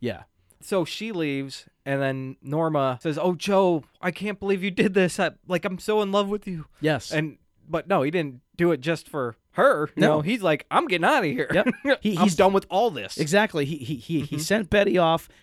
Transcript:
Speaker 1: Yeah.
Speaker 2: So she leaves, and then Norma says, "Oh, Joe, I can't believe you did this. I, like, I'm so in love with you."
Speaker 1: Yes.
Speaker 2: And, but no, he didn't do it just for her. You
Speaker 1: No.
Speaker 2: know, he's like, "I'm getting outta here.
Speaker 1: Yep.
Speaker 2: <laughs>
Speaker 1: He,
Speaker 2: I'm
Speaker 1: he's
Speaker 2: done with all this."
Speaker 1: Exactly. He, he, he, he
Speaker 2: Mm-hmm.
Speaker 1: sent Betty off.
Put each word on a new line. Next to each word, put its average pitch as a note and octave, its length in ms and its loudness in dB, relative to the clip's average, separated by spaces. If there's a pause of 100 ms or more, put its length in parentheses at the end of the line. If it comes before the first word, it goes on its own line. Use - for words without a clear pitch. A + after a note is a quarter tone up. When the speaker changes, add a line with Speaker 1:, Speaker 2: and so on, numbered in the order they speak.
Speaker 1:
Yeah. A2 220 -6 (400)
Speaker 2:
So F#3 240 -2
she A3 260 -8
leaves, C#3 540 -6 (180)
and C#3 160 -2
then C3+ 420 -4
Norma C#3+ 600 0
says, D3+ 160 -2
"Oh, F3+ 160 0
Joe, F3+ 500 2 (160)
I F3+ 100 -4
can't G3 300 -8
believe G3 240 -2
you G3+ 60 -2
did F#3+ 240 0
this. F#3+ 260 2
I, E3 120 0 (140)
like, F3 200 -2
I'm F#3 120 -6
so G#3+ 220 0
in G3 120 -2
love G3+ 180 2
with G#3 180 -6
you." E3 160 -10 (160)
Speaker 1:
Yes. D3+ 320 -2
Speaker 2:
And, D#3 240 -2 (320)
but D#3+ 180 -4
no, F3+ 160 2
he C#3+ 80 0
didn't D3 300 -4 (160)
do E3+ 160 2
it C#3 80 0
just D#3 260 -4
for B2+ 300 -6 (160)
her. F3+ 420 2
You - 60 -4
Speaker 1:
No. D#3+ 80 6
Speaker 2:
know, D#3 140 2
he's G#3 200 -2
like, D#3 280 2
"I'm C#4+ 180 2
getting E3+ 160 0
outta B3 220 2
here. B3 260 -2
Speaker 1:
Yep. G3+ 160 2 (160)
Speaker 2:
<laughs> C4+ 160 2
Speaker 1:
He, G#3+ 160 -2
Speaker 2:
I'm E3 80 0
Speaker 1:
he's F#3+ 100 4
Speaker 2:
done F#3+ 200 4
with G3 160 2
all G#3+ 200 2
this." A2 280 -8
Speaker 1:
Exactly. D#3+ 480 2
He, D#3+ 100 -6
he, C3+ 200 -8
he, C#3+ 260 -4
he C#3+ 140 -6
Speaker 2:
Mm-hmm. - 20 -4
Speaker 1:
sent F#3+ 320 -2
Betty G3+ 260 4
off. E3 320 2 (140)